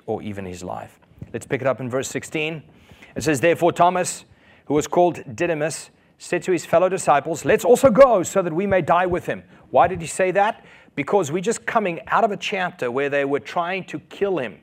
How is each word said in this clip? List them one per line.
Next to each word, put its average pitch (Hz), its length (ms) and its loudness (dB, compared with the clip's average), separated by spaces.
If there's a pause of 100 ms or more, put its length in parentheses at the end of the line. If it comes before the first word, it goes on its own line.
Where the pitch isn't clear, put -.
or 107 160 -6
even 98 240 -10
his 90 180 -12
life. 55 360 -12 (320)
Let's 117 140 -12
pick 131 160 -6
it 131 60 -4
up 127 120 -2
in 131 100 -8
verse 131 180 -4
sixteen. 156 560 -8 (520)
It 131 80 -8
says, 143 180 0
"Therefore 165 300 2
Thomas, 180 540 0 (400)
who 139 80 -4
was 147 140 0
called 175 360 0 (120)
Didymus, 160 540 -4 (280)
said - 260 -6
to 185 80 -2
his 165 140 -2
fellow 180 240 2
disciples, 160 540 0
'Let's 185 220 2
also 247 240 6
go 226 340 8
so 196 180 -2
that 170 120 -4
we 185 120 -2
may 190 160 2
die 175 240 2
with 175 200 -4
him.'" 104 180 -6 (260)
Why 151 180 6
did 175 140 -8
he 156 60 -8
say 185 240 0
that? 202 320 0 (320)
Because 143 360 0
we're 185 100 -4
just 214 240 -4
coming 180 420 -2
out 190 160 2
of 214 80 2
a 190 60 -6
chapter 180 540 -6
where 139 180 -2
they 139 160 0
were 139 140 -2
trying 180 460 -6
to 156 140 -12
kill 196 380 -4
him, 113 260 -8